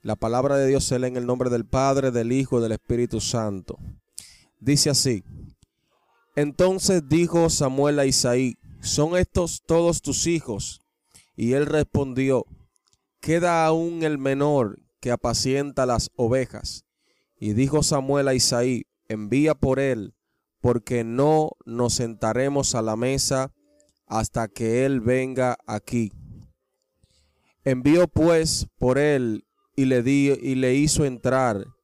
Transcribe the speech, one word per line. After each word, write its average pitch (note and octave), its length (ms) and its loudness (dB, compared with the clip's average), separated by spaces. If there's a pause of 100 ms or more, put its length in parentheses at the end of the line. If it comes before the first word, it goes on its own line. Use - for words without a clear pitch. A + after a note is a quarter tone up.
La G#2+ 140 -4
palabra B2+ 400 0
de C#3 120 2
Dios C3+ 180 2
se C3 120 -2
lee B2+ 100 -2
en B2+ 100 -4
el B2 80 -4
nombre B2 240 -2
del A#2+ 160 -2
Padre, C3+ 460 0
del A#2 200 -2
Hijo C3 280 0
y - 20 2
del A2+ 100 -2
Espíritu A#2+ 480 -2
Santo. G#2 580 -6 (840)
Dice C#3+ 300 2
así: B2 340 0 (1120)
Entonces F3 720 0
dijo E3 400 2
Samuel C#3+ 500 0
a C#3 60 2
Isaí: B2+ 520 0 (220)
"¿Son D#3+ 380 0
estos F3 480 -2
todos E3 360 2
tus - 240 -4
hijos?" D#3+ 540 -4 (560)
Y A2+ 160 -2
él C#3+ 140 2
respondió: C3+ 800 0 (760)
"Queda E3+ 460 2
aún E3 380 0
el D3+ 160 0
menor C3+ 600 0 (220)
que B2 100 -4
apacienta C3 760 -2
las A#2+ 300 -2
ovejas." B2 720 -4 (540)
Y G#2 140 -2
dijo C3+ 300 2
Samuel C#3 460 0
a C3 60 2
Isaí: B2 500 0 (240)
"Envía C3 460 0
por C3 240 -2
él, B2 340 -4 (480)
porque A#2+ 420 0
no D3 460 2 (160)
nos A#2 300 -2
sentaremos B2 800 -2
a A#2 60 0
la A2 140 -2
mesa C3 560 -2 (540)
hasta A2 420 -4
que A#2 380 0
él C3+ 160 0
venga B2+ 640 0
aquí." A2 480 -4 (1500)
Envió C#3+ 420 4
pues D#3+ 600 2 (100)
por B2+ 220 2
él C3 440 0 (320)
y C3+ 100 2
le B2+ 180 4
di-, C#3 380 4
y C3+ 140 -2
le C3 200 2
hizo D3 280 2
entrar B2+ 600 0 (180)